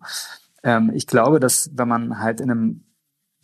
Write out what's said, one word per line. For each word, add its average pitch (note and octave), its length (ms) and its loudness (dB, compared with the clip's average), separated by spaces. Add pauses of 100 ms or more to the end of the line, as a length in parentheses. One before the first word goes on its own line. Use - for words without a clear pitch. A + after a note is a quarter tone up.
(640)
Ähm, A2+ 300 2
ich - 140 -6
glaube, B2+ 340 4
dass - 320 0
wenn A#2+ 160 -2
man A#2 300 -4
halt A2+ 200 -2
in C3 100 -4
einem, A2+ 360 -2 (580)